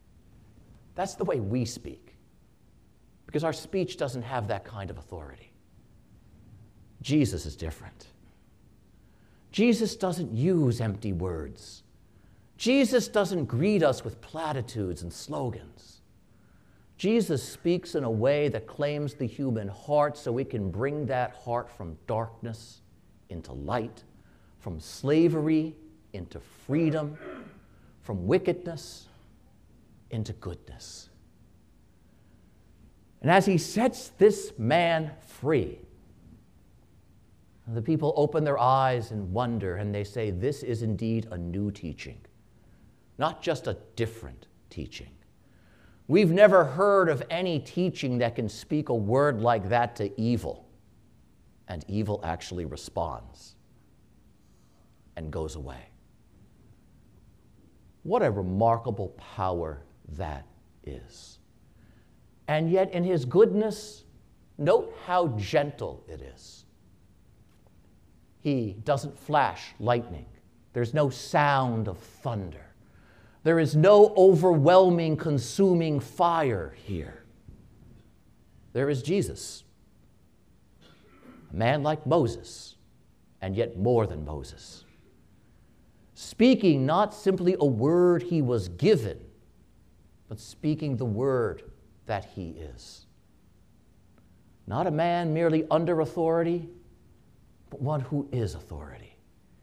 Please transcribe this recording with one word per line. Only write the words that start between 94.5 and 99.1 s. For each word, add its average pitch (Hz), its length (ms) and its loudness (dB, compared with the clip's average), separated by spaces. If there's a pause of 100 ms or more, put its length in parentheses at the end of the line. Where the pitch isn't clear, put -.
Not 156 200 -2
a 180 40 -2
man 170 420 0
merely 160 380 2
under 165 300 2
authority, 170 720 -2 (1000)
but - 140 -12
one 143 180 -2
who 143 320 -4
is 110 220 -2
authority. - 640 -16 (440)